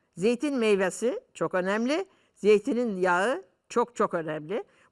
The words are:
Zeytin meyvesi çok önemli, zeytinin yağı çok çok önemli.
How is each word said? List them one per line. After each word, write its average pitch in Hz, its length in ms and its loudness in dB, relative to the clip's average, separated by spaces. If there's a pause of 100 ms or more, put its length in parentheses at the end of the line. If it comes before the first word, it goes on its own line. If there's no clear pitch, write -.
(180)
Zeytin 240 400 0
meyvesi 214 640 0 (140)
çok - 200 -4
önemli, 226 520 0 (300)
zeytinin 214 600 2
yağı 185 460 0 (260)
çok - 260 -2
çok 208 180 0
önemli. 160 500 -6 (280)